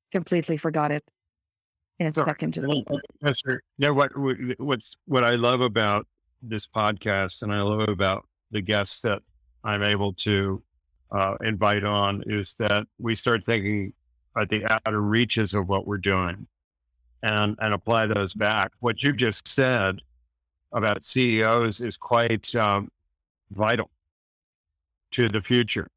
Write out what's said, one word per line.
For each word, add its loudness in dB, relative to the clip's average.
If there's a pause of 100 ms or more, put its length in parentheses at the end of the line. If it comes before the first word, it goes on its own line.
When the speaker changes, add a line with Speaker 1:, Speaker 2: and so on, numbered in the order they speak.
(120)
Speaker 1:
completely 0
forgot 0
it -4 (960)
in 0
a 0
Speaker 2:
Sorry. 0
Speaker 1:
second. -2
Just -4
Speaker 2:
No, 0 (380)
no, 2
sir. -4 (160)
No, 4
what, 2 (460)
what's, -4
what 2
I 4
love 4
about 2 (360)
this -6
podcast, -2
and -4
I 0
love 0
about 0 (260)
the -4
guests -2
that -2 (420)
I'm -2
able 0
to, 0 (500)
uh, 0
invite 2
on, 0
is -4
that 0 (120)
we -2
start 0
thinking -2 (440)
at -2
the -2
outer 0
reaches 0
of -2
what -2
we're -4
doing -2 (760)
and, 0
and 0
apply 2
those 0
back. 0
What -2
you've 2
just 0
said 2 (760)
about 0
C 2
E 2
Os 2
is -6
quite, 0
um, 2 (640)
vital 0 (1200)
to 2
the 0
future. 2